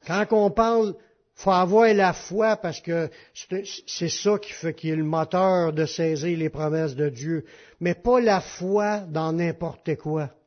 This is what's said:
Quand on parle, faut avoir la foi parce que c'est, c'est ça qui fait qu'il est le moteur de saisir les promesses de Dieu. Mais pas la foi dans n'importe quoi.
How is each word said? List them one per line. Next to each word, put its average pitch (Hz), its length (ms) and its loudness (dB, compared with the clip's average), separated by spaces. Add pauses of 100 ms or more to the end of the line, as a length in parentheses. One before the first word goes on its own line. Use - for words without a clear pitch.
Quand 196 260 -2
on 208 200 4
parle, 226 440 2 (400)
faut - 160 0
avoir 196 420 6
la 190 200 4
foi 214 420 0
parce 180 240 -8
que 165 300 -4 (240)
c'est, 190 300 -8 (240)
c'est 170 220 -6
ça 202 280 0
qui 208 160 -10
fait 160 200 -6
qu'il 160 180 -6
est 156 40 0
le 156 80 0
moteur 165 720 2
de 156 120 0
saisir 160 520 -2
les 160 120 -2
promesses 151 460 -2
de 147 140 0
Dieu. 147 340 -6 (380)
Mais 170 140 0
pas 247 260 2
la 208 180 4
foi 208 600 -2
dans 160 340 -4
n'importe 165 640 -4
quoi. 156 320 -4 (180)